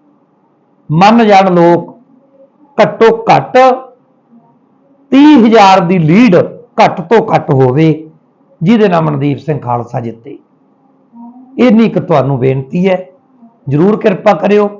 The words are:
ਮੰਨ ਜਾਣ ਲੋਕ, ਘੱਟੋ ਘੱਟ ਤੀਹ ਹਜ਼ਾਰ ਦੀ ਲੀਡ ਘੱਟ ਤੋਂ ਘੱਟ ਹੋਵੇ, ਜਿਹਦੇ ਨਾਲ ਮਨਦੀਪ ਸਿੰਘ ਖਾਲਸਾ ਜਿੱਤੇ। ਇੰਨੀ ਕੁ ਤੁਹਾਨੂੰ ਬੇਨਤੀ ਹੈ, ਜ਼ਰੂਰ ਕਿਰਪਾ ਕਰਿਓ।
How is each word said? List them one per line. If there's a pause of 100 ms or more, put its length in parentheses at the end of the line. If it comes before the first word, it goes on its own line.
(880)
ਮੰਨ
ਜਾਣ
ਲੋਕ, (840)
ਘੱਟੋ (120)
ਘੱਟ (1500)
ਤੀਹ
ਹਜ਼ਾਰ
ਦੀ
ਲੀਡ (420)
ਘੱਟ
ਤੋਂ
ਘੱਟ
ਹੋਵੇ, (520)
ਜਿਹਦੇ
ਨਾਲ
ਮਨਦੀਪ
ਸਿੰਘ
ਖਾਲਸਾ
ਜਿੱਤੇ। (1200)
ਇੰਨੀ
ਕੁ
ਤੁਹਾਨੂੰ
ਬੇਨਤੀ
ਹੈ, (720)
ਜ਼ਰੂਰ
ਕਿਰਪਾ
ਕਰਿਓ। (100)